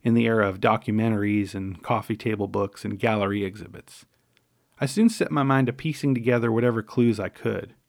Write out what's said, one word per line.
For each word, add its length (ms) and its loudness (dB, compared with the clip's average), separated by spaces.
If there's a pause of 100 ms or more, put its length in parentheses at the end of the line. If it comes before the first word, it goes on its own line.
in 100 2
the 120 4
era 220 2
of 140 -6
documentaries 920 0
and 300 -8
coffee 320 -2
table 320 -4
books 380 -6
and 120 -6
gallery 460 0
exhibits. 640 -12 (760)
I 60 0
soon 240 4
set 220 -2
my 120 0
mind 240 4
to 60 -2
piecing 420 -2
together 340 0
whatever 320 2
clues 380 2
I 80 -4
could. 460 -6 (160)